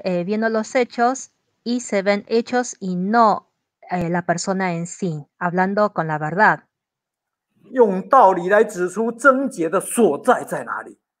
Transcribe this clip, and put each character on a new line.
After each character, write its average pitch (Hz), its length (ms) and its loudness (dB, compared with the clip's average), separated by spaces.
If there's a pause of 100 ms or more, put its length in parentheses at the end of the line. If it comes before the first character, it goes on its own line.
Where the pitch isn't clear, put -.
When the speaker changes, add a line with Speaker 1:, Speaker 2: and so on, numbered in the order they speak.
Speaker 1:
eh, 175 180 0
viendo 214 240 -2
los 220 280 -4
hechos, 247 560 -2 (340)
y 240 160 -4
se 202 200 -2
ven 202 280 0
hechos 247 500 -2
y 185 160 -6
no 208 520 2 (420)
eh, 180 200 -4
la 175 160 -2
persona 185 480 -2
en 170 120 -6
sí, 160 400 -8 (140)
hablando 190 540 -2
con 160 140 -4
la 156 100 -4
verdad. 165 440 2 (1080)
Speaker 2:
用 196 360 2
道 226 260 8
理 175 140 -4
来 208 160 4
指 180 260 -2
出 226 220 -4
症 262 380 2
结 165 200 -4
的 180 100 0
所 175 440 0
在 240 200 2
在 139 200 -8
哪 113 180 -10
里。 - 180 -20 (200)